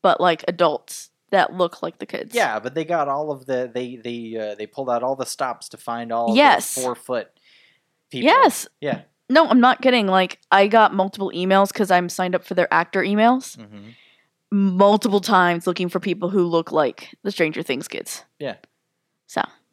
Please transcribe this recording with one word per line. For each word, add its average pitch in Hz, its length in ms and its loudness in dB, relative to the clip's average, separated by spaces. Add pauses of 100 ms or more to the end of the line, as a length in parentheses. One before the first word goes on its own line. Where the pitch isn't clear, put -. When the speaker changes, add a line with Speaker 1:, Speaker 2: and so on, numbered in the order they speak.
Speaker 1:
but, 180 180 2
like, 180 260 0
adults 170 600 -4 (220)
that 190 220 2
look 175 280 -4
like 170 160 -10
the - 80 -12
kids. - 300 -12
Speaker 2:
Yeah, 131 240 0
but 127 160 -10
they 160 100 -4
got 160 240 -2
all 147 220 -4
of 127 160 -10
the, 127 260 -4
they, 123 220 -8
they, 113 420 -12 (140)
uh, 104 40 -10
they 107 120 -10
pulled 131 240 -8
out 120 100 0
all 131 140 -2
the 131 100 -8
stops - 440 -8
to - 80 -20
find 117 360 -10
all 117 220 0
Speaker 1:
Yes. 269 400 2
Speaker 2:
the 131 60 -4
four-foot 123 480 -6 (840)
people. 240 160 -2
Speaker 1:
Yes. 480 400 4 (120)
Speaker 2:
Yeah. 143 220 -6 (280)
Speaker 1:
No, 302 200 6
I'm 254 100 6
not 247 220 4
kidding. 247 260 2
Like, 185 320 2 (140)
I 196 140 6
got 214 260 6
multiple 196 420 -4
emails 190 380 2
'cause 196 180 -2
I'm 180 160 2
signed 180 260 -4
up 180 120 -4
for - 80 -10
their 180 200 0
actor 175 280 0
emails. 226 560 2
Speaker 2:
Mm-hmm. 104 320 -20 (600)
Speaker 1:
Multiple 202 680 2
times 180 480 2
looking 180 220 -4
for 180 100 -4
people 185 300 -4
who 190 160 2
look 165 260 -2
like 143 420 -2 (100)
the 202 80 -6
Stranger 156 300 -4
Things 139 280 -6
kids. - 340 -12 (160)
Speaker 2:
Yeah. 131 160 -10 (720)
Speaker 1:
So. - 160 -6 (320)